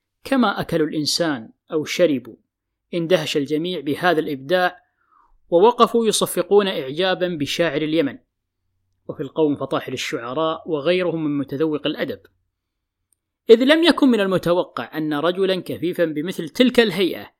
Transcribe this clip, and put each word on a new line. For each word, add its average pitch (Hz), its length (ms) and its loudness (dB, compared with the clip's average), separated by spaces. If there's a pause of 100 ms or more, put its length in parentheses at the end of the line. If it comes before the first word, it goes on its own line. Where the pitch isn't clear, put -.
(240)
كما 233 380 0
أكلوا 160 260 0
الإنسان 147 640 -4 (220)
أو 156 140 -2
شربوا". 139 500 0 (580)
اندهش 165 440 0
الجميع 151 420 -4
بهذا 156 400 -2
الإبداع، 165 580 -2 (720)
ووقفوا 226 560 4
يصفقون 196 600 2
إعجابا 175 720 -2
بشاعر 151 420 -2
اليمن. 151 360 0 (920)
وفي - 160 -10
القوم 147 320 0
فطاحل 135 380 -6
الشعراء 135 760 -6
وغيرهم 165 540 0
من 147 140 -2
متذوق 143 500 -2
الأدب، 147 320 -6 (1300)
إذ 233 140 10
لم 311 200 4
يكن 302 240 4
من 233 120 4
المتوقع 180 800 -2
أن 156 160 -4
رجلا 180 480 0
كفيفا 165 440 -4
بمثل 160 440 -6
تلك 247 300 2
الهيئة 175 600 0